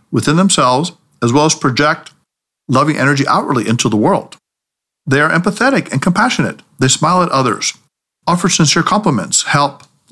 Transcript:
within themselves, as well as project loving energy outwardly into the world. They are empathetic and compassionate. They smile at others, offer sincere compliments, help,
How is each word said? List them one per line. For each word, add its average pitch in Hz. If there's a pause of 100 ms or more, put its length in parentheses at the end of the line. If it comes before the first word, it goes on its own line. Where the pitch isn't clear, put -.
(120)
within 143
themselves, 156 (320)
as 117
well 147
as 151
project 147 (560)
loving 143
energy 139
outwardly 147
into 120
the 104
world. 156 (680)
They 139
are 156
empathetic 196
and 135
compassionate. 180 (180)
They 131
smile 175
at 143
others, 127 (520)
offer 175
sincere 165
compliments, 170
help, 143 (280)